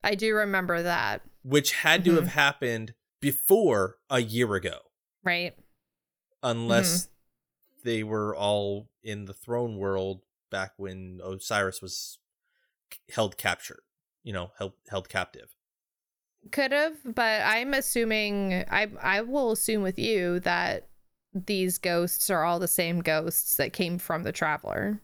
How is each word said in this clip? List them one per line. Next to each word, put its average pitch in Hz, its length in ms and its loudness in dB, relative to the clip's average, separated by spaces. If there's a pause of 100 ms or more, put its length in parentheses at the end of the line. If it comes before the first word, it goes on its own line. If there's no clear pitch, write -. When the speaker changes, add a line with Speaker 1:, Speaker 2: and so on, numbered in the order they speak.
Speaker 1:
I 208 100 2
do 214 220 0
remember 185 480 0
that. 113 400 -2 (180)
Speaker 2:
Which 139 360 2
had 170 280 6
to 175 80 8
have 160 120 6
Speaker 1:
Mm-hmm. - 40 0 (100)
Speaker 2:
happened 117 540 0 (260)
before 139 800 4 (100)
a 131 120 2
year 113 340 2
ago. 92 240 -2 (460)
Speaker 1:
Right. 175 320 -4 (880)
Speaker 2:
Unless 117 640 2
Speaker 1:
Mm-hmm. - 800 -20
Speaker 2:
they 113 180 -2
were 107 320 -2
all 104 540 0 (140)
in 104 220 -8
the 95 80 -14
throne 120 440 -4
world 95 440 -2 (300)
back 95 260 -6
when 92 460 -10
Osiris 95 580 -2
was - 380 -10 (760)
c-, - 60 -20 (140)
held 104 240 -2
captured, - 440 -4 (420)
you - 80 -10
know, 92 280 -6
held, 98 140 -6 (160)
held 95 200 -6
captive. 90 460 -6 (960)
Speaker 1:
Could 269 200 0
have, 302 320 0
but 226 380 0
I'm 240 320 0
assuming, 208 960 0
I, 214 180 0 (140)
I 202 200 0
will 247 300 0
assume 220 300 0
with 190 160 -2
you 180 440 0
that 175 460 -2 (460)
these 185 460 -2
ghosts 175 500 0
are 170 140 2
all 170 160 2
the 180 80 -2
same 175 340 0
ghosts 160 540 0
that - 180 0
came 175 240 -2
from 165 240 -4
the 170 100 -4
Traveler. 175 720 -2